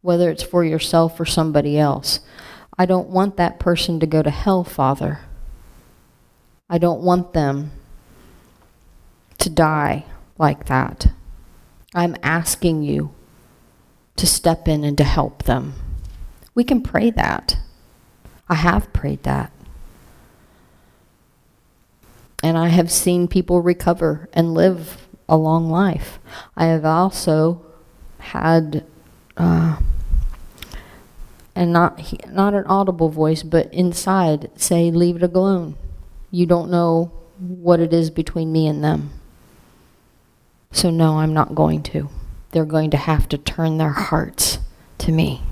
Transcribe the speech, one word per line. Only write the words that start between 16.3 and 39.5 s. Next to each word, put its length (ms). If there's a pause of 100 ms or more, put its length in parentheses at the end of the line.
We 80
can 180
pray 300
that. 460 (920)
I 60
have 380
prayed 300
that. 280 (3000)
And 160
I 100
have 240
seen 360
people 340
recover 720
and 200
live 540 (220)
a 80
long 320
life. 500 (380)
I 80
have 200
also 800 (540)
had... 640 (540)
Uh, 400 (1800)
and 160
not 280
he-, 200 (100)
not 240
an 120
audible 440
voice, 340
but 300
inside 840
say, 360
"Leave 260
it 60
alone. 520 (560)
You 140
don't 240
know 420 (260)
what 420
it 140
is 160
between 420
me 160
and 160
them." 280 (1600)